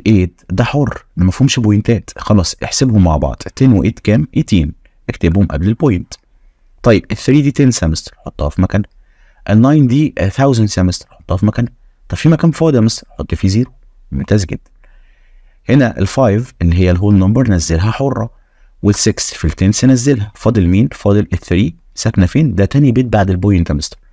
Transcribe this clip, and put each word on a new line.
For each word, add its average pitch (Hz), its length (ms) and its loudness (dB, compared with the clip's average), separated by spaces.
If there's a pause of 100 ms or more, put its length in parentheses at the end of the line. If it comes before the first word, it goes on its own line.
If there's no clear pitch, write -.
eight 92 400 0
ده 92 140 -2
حر، - 420 -4 (120)
ده 170 80 2
مفهومش 131 340 0
بوينتات، 107 580 0
خلاص - 460 0
احسبهم 110 400 0
مع 78 140 2
بعض. 67 180 -4
ten - 320 -2
و 107 160 4
eight 110 200 -4
كام؟ 120 240 0 (100)
ايتين، 80 340 0 (380)
اكتبهم 87 360 0
قبل 78 220 -2
البوينت. 113 460 -2 (680)
طيب 110 280 2
ال 110 60 -8
three - 120 -6
دي 143 220 2
تنس 131 320 0
يا 82 40 0
مستر، - 280 -6 (100)
حطها - 240 -6
في 92 120 -4
مكانها. 92 280 -2 (600)
ال 110 140 4
nine 143 240 4
دي، 139 300 0
آه، 95 120 -2
ثاوزندز 120 480 0
يا 92 60 0
مستر، - 260 -2
حطها - 280 -8
في 104 80 -2
مكانها. 117 260 -2 (380)
طب - 80 -6
في 151 120 2
مكان 165 220 2
فاضي 160 240 0
يا 113 60 2
مستر، - 260 -2 (120)
حط - 160 -8
فيه 95 120 -2
زيرو. 110 240 -2 (400)
ممتاز 87 340 -2
جدا. - 260 -12 (1000)
هنا 120 300 2
ال 90 80 -2
five 117 540 -2
اللي 85 140 2
هي 90 160 2
الهول 101 240 2
نمبر 104 360 2
نزلها 87 400 -2
حرة، 127 380 -4 (540)
وال 101 120 2
six - 240 -2
في - 260 -8
التنس 95 400 0
نزلها. 127 500 0
فاضل 110 320 0
مين؟ 101 240 2
فاضل 104 420 0
ال 85 40 -2
three 95 360 -2 (220)
ساكنة 98 300 0
فين؟ 131 300 0
ده 98 100 2
تاني 139 260 2
بيت 127 140 0
بعد 107 240 0
البوينت 92 400 0
يا 76 60 -2
مستر، - 220 -8 (160)